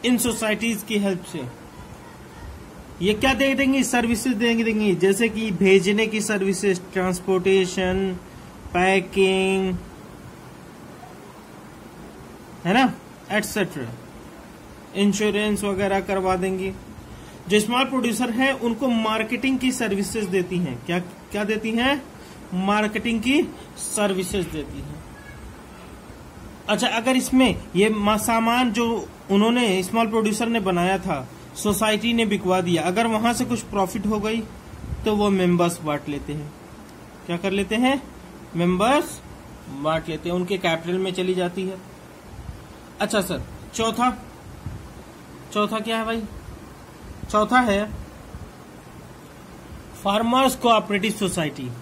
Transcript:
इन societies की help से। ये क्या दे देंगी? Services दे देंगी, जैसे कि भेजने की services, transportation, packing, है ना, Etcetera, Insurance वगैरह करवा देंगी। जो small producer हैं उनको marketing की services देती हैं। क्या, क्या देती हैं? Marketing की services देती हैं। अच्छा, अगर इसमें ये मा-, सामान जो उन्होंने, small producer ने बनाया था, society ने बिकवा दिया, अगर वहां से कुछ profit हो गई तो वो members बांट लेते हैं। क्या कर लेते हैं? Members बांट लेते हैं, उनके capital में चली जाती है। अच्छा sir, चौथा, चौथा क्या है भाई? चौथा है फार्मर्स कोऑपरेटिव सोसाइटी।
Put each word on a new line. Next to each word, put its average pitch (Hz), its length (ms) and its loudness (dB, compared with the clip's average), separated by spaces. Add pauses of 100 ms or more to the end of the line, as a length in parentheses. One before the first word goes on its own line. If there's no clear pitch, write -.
इन 247 120 4
societies 220 640 0
की 220 140 -2
help 196 260 0
से। 156 180 -8 (1600)
ये 196 120 4
क्या 262 200 4
दे 269 200 4
देंगी? 262 300 4
Services 240 500 2
दे 226 300 4
देंगी, 214 320 2
जैसे 196 340 4
कि 220 220 -2
भेजने 196 560 6
की 214 140 -2
services, 196 600 0 (120)
transportation, 185 1200 2 (560)
packing, 190 1040 4 (3000)
है 180 80 4
ना, 254 200 6 (380)
Etcetera, 175 640 -2 (1000)
Insurance 202 680 2
वगैरह 196 360 2
करवा 185 360 2
देंगी। 190 360 -2 (800)
जो 208 100 6
small 240 260 2
producer 240 440 0
हैं 262 240 2
उनको 240 340 0
marketing 220 720 2
की 254 120 2
services 202 540 0
देती 180 320 0
हैं। 135 280 -2
क्या, 175 140 0
क्या - 440 -6
देती 220 280 0
हैं? 262 320 2 (500)
Marketing 214 680 2
की 277 220 4 (340)
services 196 680 0
देती 147 340 -8
हैं। 147 240 -10 (1700)
अच्छा, 214 180 2
अगर 233 280 2
इसमें 254 480 6 (120)
ये 202 140 8
मा-, 208 320 2
सामान 233 500 4
जो 233 360 0 (240)
उन्होंने, 214 520 6
small 226 240 2
producer 220 420 2
ने 233 100 2
बनाया 185 380 2
था, 160 300 -4 (280)
society 214 580 2
ने 233 120 4
बिकवा 185 360 2
दिया, 170 220 2
अगर 196 240 2
वहां 226 260 2
से 240 120 0
कुछ 233 160 -2
profit 247 440 -2
हो 214 140 0
गई 220 220 -2 (640)
तो 214 100 4
वो 208 140 4
members 175 520 4
बांट 147 280 -4
लेते 143 240 -6
हैं। 147 200 -8 (720)
क्या 170 120 -4
कर 190 140 0
लेते 196 240 0
हैं? 262 280 4 (520)
Members 185 680 4 (600)
बांट 160 280 0
लेते 156 200 -4
हैं, 175 60 0
उनके 180 220 0
capital 170 400 0
में 190 160 0
चली 185 200 0
जाती 180 300 0
है। 190 140 -4 (1200)
अच्छा 202 220 2
sir, 180 220 -4 (300)
चौथा, 226 500 0 (1300)
चौथा 208 260 0
क्या 226 180 -2
है 220 80 -2
भाई? 226 180 -2 (1080)
चौथा 214 280 6
है 208 320 2 (2000)
फार्मर्स 240 520 4
कोऑपरेटिव 208 560 2
सोसाइटी। 151 600 -2 (100)